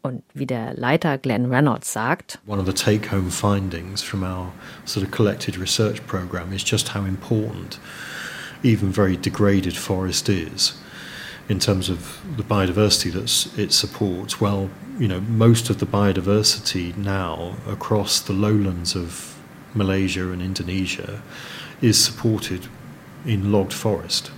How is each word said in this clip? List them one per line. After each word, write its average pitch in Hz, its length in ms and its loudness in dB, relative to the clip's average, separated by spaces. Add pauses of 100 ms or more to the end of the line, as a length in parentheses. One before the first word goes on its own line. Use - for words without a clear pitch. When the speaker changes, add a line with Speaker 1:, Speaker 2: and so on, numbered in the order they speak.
Speaker 1:
Und 127 220 -4 (100)
wie 139 120 -6
der 117 300 -4
Leiter 139 420 2
Glenn 123 300 2
Reynolds 131 460 4
sagt, - 540 -4
Speaker 2:
One 101 140 -2
of 92 60 0
the 92 60 0
take-home 101 580 0
findings 95 720 -2
from 95 220 -4
our 92 280 -6 (340)
sort 98 200 -2
of 95 60 -6
collected 98 480 0
research 101 480 0
program 90 460 -6
is 92 100 -4
just - 320 0
how 101 100 -2
important 95 760 -2 (840)
even 104 260 6
very 95 260 4
degraded 98 600 2
forest 92 520 -2
is 87 440 0 (760)
in 95 120 0
terms 92 300 2
of 85 300 -6 (180)
the 104 60 -2
biodiversity 98 680 4
that - 480 -2
it 98 140 0
supports. 98 680 0
Well, 98 300 2 (300)
you 120 80 2
know, 92 140 0
most 113 480 6
of - 100 0
the 104 60 2
biodiversity 98 1080 2
now 92 600 -4 (120)
across 104 520 0
the - 140 -4
lowlands 98 640 2
of 85 400 -8 (380)
Malaysia 95 580 0
and 90 100 -4
Indonesia 95 800 -4 (600)
is - 220 6
supported - 640 -2 (580)
in 101 260 2
logged 98 220 4
forest. - 640 -2